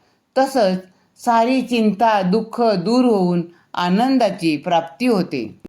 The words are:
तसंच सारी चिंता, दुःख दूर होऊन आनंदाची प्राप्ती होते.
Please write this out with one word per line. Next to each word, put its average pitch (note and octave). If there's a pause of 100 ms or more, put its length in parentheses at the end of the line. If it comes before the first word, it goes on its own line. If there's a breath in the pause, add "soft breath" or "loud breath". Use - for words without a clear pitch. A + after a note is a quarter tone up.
(380)
तसंच B3 (460 soft breath)
सारी A#3+
चिंता, A3
दुःख A3
दूर A3+
होऊन F3+ (320 loud breath)
आनंदाची F#3+
प्राप्ती E3+
होते. C#3